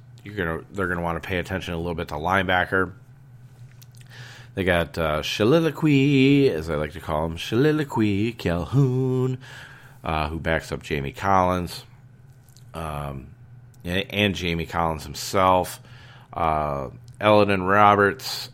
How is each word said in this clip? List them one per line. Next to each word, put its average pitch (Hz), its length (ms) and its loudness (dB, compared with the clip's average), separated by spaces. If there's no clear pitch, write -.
you're 104 100 -16
gonna, 82 380 -4
they're 92 160 -2
gonna 87 140 -4
wanna 85 180 -4
pay 92 180 -4
attention 87 360 -6
a 85 40 -6
little 85 160 -6
bit 82 140 -6
to 80 60 -10
linebacker. 90 800 0
They 98 100 -4
got, 87 320 2
uh, 78 240 0
Shililoquy, 139 1300 4
as 82 220 -2
I 78 60 0
like 76 160 -4
to 78 80 -14
call 78 260 -2
him, 82 100 -6
Shililoquy 117 1000 0
Calhoun, 127 1000 0
uh, 78 260 -4
who 80 120 -6
backs 80 320 -2
up 67 100 -8
Jamie 69 300 -6
Collins, 92 720 0
um, 73 540 -10
and, 92 240 -4
and 101 260 0
Jamie 85 300 -2
Collins 80 400 -2
himself. 92 760 2
Uh, 76 560 -2
Eldon 101 440 4
Roberts 101 880 4